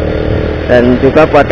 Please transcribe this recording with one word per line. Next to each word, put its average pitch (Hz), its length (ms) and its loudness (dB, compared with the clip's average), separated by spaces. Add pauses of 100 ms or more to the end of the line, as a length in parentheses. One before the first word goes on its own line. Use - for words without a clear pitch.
(720)
Dan 123 320 2
juga 151 240 2
buat 143 240 2